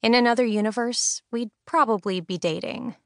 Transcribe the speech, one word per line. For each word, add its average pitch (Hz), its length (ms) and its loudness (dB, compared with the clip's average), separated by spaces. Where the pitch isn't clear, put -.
In 226 100 4
another 240 320 4
universe, 220 840 -2
we'd 233 220 -6
probably 208 560 0
be 180 160 -6
dating. 170 680 -4